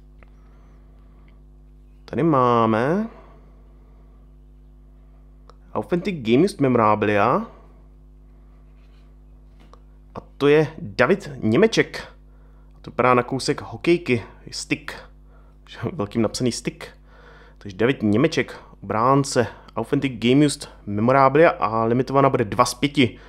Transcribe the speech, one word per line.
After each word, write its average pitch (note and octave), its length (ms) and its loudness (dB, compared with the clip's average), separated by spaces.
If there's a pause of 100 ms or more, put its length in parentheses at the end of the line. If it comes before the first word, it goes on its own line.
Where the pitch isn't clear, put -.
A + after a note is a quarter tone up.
(2000)
Tady G#2+ 180 -4
máme B2+ 840 2 (2750)
Authentic F3 420 -6
Game B2 280 2
Just G3+ 180 -2
Memorabilia. A2 840 2 (2750)
A - 40 -14 (180)
to C#3 100 0
je D3+ 200 4 (120)
David C#3+ 560 0
Němeček. C3 720 0 (760)
To - 100 -16
vypadá B2 220 2
na B2 100 2
kousek C3+ 380 -6
hokejky, B2 600 -2 (280)
stick. - 400 -8 (520)
<laughs> - 500 -12
Velkým A#2 280 -4
napsaný A#2 300 -2
stick. - 360 -10 (680)
Takže G2 200 -16
David B2+ 240 0
Němeček, A#2 540 0 (280)
obránce, B2 640 0 (280)
Authentic C3+ 440 -4
Game B2+ 260 4
Used - 240 -4 (160)
Memorabilia C3+ 640 4
a A2 340 -2
limitovaná C3+ 460 2
bude B2+ 160 0
dva G#2 200 0
z - 80 -6
pěti. C#3+ 560 -2